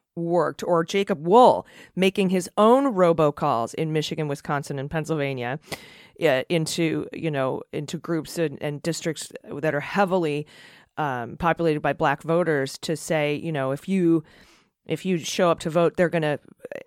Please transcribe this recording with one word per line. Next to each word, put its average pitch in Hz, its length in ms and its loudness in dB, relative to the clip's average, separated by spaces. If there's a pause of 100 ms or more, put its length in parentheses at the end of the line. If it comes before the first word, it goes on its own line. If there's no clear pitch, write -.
(140)
worked. 165 480 0
Or 165 220 2
Jacob 196 420 -2
Wohl 175 400 6 (300)
making 190 320 2
his 180 300 -2
own 247 360 6
robocalls 151 800 2
in 156 220 -4
Michigan, 156 340 -4
Wisconsin, 143 500 -6
and 139 120 -8
Pennsylvania, 143 680 -4 (640)
uh, 135 280 4
into, 160 640 0
you 160 160 -4
know, 135 320 -2 (100)
into 151 240 -6
groups 160 400 -6
and, 156 240 -2
and 147 220 -6
districts - 500 -6 (180)
that 147 240 -2
are 143 60 -2
heavily, 165 640 0 (520)
um, 135 400 -6
populated 165 420 2
by 147 140 0
black 143 280 0
voters 156 580 0
to 170 140 -4
say, 147 420 -2
you 165 160 -6
know, 135 180 -2
if 143 180 -6
you, 170 340 2 (640)
if 165 200 -6
you 185 120 0
show 175 320 0
up 160 100 0
to 170 100 -6
vote, 165 260 2
they're 175 120 4
gonna, 156 320 -2 (460)